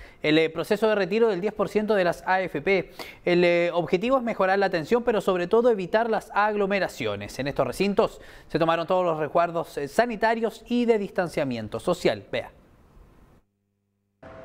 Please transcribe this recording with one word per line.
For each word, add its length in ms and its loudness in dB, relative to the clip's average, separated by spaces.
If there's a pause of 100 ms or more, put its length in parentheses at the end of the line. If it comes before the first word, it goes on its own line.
(220)
el, 160 4
eh, 100 2
proceso 400 -2
de 60 2
retiro 340 2
del 140 -2
diez 100 -2
por 160 -2
ciento 260 0
de 80 2
las 240 -2
A 140 2
F 220 -4
P. 280 0 (360)
El, 180 4
eh, 280 4
objetivo 440 0
es 80 0
mejorar 340 0
la 80 2
atención, 380 0
pero 160 0
sobre 260 0
todo 240 4
evitar 380 0
las 240 -2
aglomeraciones. 1080 -2
En 80 -4
estos 200 0
recintos 560 0 (260)
se 100 -2
tomaron 280 0
todos 180 2
los 140 0
resguardos, 580 -2
eh, 100 -6
sanitarios 800 0
y 200 0
de 120 4
distanciamiento 800 -4
social. 540 0
Vea. 180 -6 (1900)